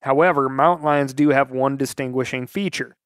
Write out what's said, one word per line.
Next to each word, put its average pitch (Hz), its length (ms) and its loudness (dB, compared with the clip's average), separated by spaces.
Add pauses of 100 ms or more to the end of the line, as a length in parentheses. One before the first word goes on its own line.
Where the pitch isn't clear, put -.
However, 143 460 2
mountain 151 380 2
lions 143 280 0
do 147 160 4
have 135 200 2
one 135 260 -2
distinguishing 127 680 -4
feature 185 480 -6 (120)